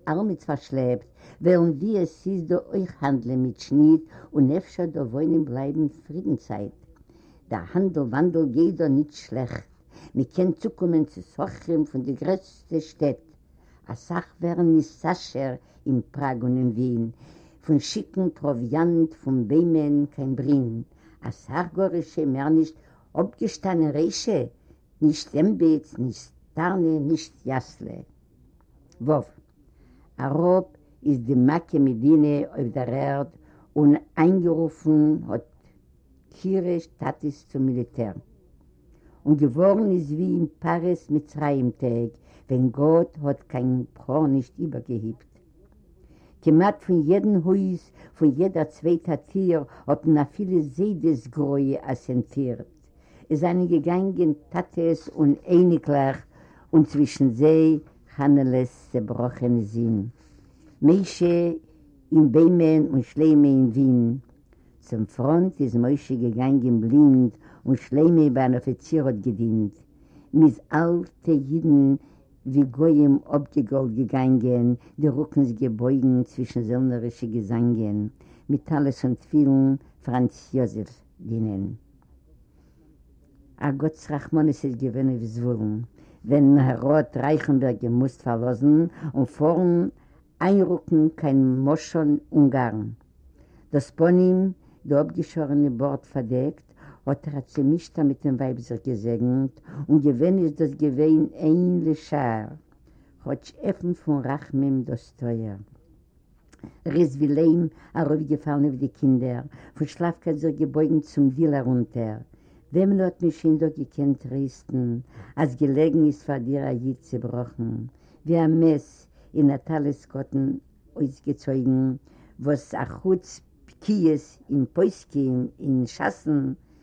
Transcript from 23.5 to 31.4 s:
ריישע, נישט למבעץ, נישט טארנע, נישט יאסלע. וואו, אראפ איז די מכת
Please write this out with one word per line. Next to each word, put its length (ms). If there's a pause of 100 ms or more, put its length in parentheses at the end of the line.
ריישע, 520 (600)
נישט 320
למבעץ, 640
נישט 340 (220)
טארנע, 460
נישט 460
יאסלע. 460 (1080)
וואו, 220 (960)
אראפ 440 (420)
איז 140
די 140
מכת 400